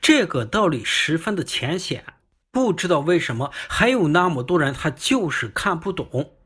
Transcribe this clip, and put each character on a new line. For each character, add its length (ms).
这 240
个 180
道 240
理 160
十 360
分 160
的 80
浅 340
显， 260
不 220
知 140
道 120
为 200
什 160
么 160
还 200
有 180
那 200
么 140
多 180
人 140
他 160
就 400
是 180
看 320
不 140
懂。 400